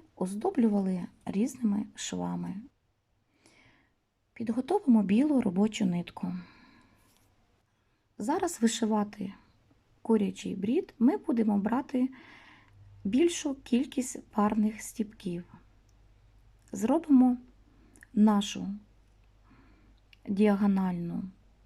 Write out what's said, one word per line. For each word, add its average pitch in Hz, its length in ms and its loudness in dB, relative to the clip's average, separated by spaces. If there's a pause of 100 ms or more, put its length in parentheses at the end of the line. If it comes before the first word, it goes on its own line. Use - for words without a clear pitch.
(160)
оздоблювали 202 920 -2 (180)
різними 208 720 -2
швами. 180 600 -6 (1800)
Підготовимо 247 720 2
білу 247 380 4
робочу 208 460 0
нитку. 175 460 -4 (1900)
Зараз 320 440 -4
вишивати 208 720 -2 (720)
курячий 196 500 0
брід 233 440 -4
ми 277 180 4
будемо 220 420 0
брати 254 500 -2 (960)
більшу 285 500 0
кількість - 680 -4
парних 208 600 -2
стібків. 180 600 -8 (1300)
Зробимо 254 640 4 (800)
нашу 202 520 2 (1600)
діагональну 190 960 0 (420)